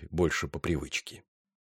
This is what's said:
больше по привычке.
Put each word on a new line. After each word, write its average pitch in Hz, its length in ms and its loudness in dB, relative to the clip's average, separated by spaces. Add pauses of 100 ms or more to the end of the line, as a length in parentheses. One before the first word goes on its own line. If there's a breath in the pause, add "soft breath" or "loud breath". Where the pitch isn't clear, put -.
больше 82 380 2
по - 120 -6
привычке. - 640 -2 (400)